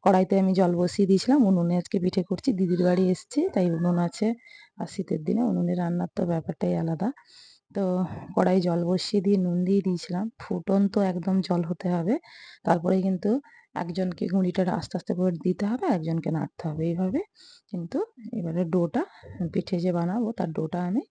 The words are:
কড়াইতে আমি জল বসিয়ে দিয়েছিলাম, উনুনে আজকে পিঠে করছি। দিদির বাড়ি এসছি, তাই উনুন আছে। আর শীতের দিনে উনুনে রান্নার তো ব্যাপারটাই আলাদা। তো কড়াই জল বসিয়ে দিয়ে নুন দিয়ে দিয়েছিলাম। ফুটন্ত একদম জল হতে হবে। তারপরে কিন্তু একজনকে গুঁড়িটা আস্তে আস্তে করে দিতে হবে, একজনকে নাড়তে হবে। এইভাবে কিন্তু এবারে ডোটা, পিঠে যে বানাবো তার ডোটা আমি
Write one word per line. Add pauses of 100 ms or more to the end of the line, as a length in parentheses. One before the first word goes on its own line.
কড়াইতে
আমি
জল
বসিয়ে
দিয়েছিলাম,
উনুনে
আজকে
পিঠে
করছি।
দিদির
বাড়ি
এসছি,
তাই
উনুন
আছে। (500)
আর
শীতের
দিনে
উনুনে
রান্নার
তো
ব্যাপারটাই
আলাদা। (680)
তো (520)
কড়াই
জল
বসিয়ে
দিয়ে
নুন
দিয়ে
দিয়েছিলাম।
ফুটন্ত
একদম
জল
হতে
হবে। (500)
তারপরে
কিন্তু (440)
একজনকে
গুঁড়িটা (100)
আস্তে
আস্তে
করে
দিতে
হবে,
একজনকে
নাড়তে
হবে।
এইভাবে (460)
কিন্তু (340)
এবারে
ডোটা, (500)
পিঠে
যে
বানাবো
তার
ডোটা
আমি